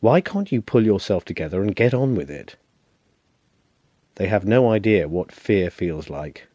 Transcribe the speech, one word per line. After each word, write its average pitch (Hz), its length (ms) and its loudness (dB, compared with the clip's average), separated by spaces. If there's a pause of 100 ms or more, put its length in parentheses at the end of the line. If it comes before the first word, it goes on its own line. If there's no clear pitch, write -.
Why 131 200 4
can't 196 320 -6
you 120 80 0
pull 113 240 2
yourself 98 400 0
together 90 380 -6
and 104 120 -2
get 120 200 2
on 131 200 0
with 71 160 -4
it? - 260 -16 (1600)
They 98 100 -2
have 98 180 -2
no 117 260 4
idea 104 380 2
what 87 240 -6
fear 95 380 0
feels 80 400 -8
like. 73 440 -12